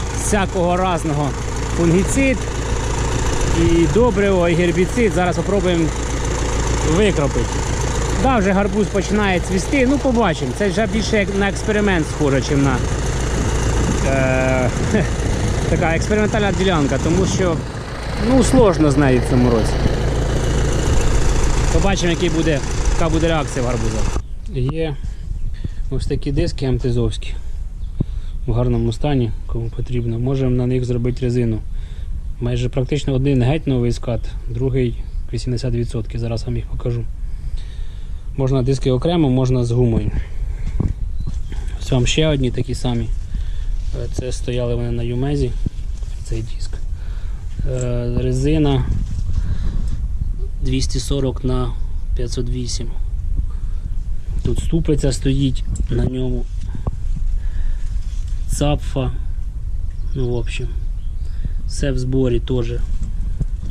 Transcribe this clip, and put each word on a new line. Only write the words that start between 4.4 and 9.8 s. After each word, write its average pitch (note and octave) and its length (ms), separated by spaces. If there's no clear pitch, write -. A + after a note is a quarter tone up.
і E3+ 60
гербіцид. F3+ 580
Зараз F3 240
попробуємо E3+ 520
викропити. D3 680
Да, B3+ 140
вже G3 140
гарбуз G3 340
починає F#3+ 540
цвісти, F#3+ 460